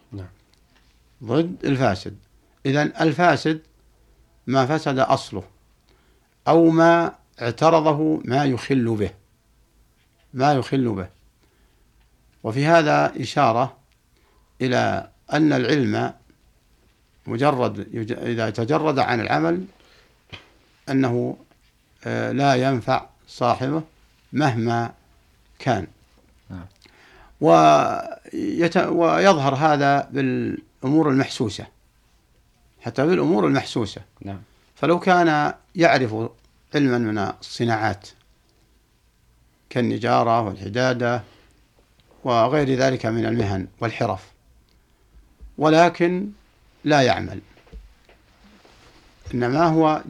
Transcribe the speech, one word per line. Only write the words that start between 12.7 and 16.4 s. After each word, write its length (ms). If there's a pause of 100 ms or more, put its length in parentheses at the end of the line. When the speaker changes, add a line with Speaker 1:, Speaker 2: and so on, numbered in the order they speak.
Speaker 2:
إشارة 560 (840)
إلى 480 (240)
أن 200
العلم 600 (1160)